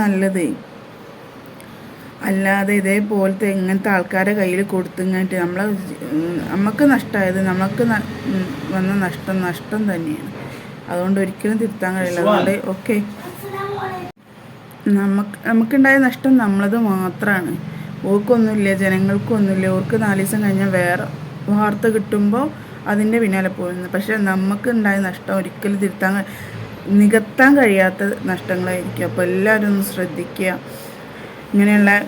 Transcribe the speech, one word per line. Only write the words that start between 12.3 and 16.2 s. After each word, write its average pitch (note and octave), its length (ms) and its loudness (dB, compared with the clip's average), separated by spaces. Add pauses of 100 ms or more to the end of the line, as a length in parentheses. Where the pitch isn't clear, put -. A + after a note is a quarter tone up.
ഓക്കെ, G#3+ 220 -2 (2000)
നമുക്ക്, G3+ 360 -2 (120)
നമുക്കുണ്ടായ C4 480 4 (100)
നഷ്ടം C4+ 260 2 (100)